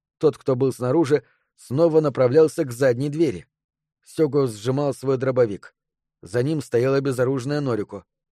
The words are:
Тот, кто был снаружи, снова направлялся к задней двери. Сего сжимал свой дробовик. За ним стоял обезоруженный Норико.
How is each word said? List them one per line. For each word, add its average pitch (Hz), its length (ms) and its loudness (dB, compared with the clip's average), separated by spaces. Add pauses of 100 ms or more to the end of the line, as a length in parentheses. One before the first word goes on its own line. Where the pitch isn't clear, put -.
(200)
Тот, 151 180 0
кто - 180 -2
был 131 160 0
снаружи, 135 520 0 (320)
снова 156 440 2
направлялся 143 640 2
к 131 80 -6
задней 127 380 0
двери. 143 380 -2 (560)
Сего 139 440 0
сжимал 131 460 -4
свой 131 240 -2
дробовик. 123 580 -2 (460)
За 110 220 -2
ним 151 180 -2
стоял 127 320 0
обезоруженный 135 680 -2
Норико. 104 440 -6 (260)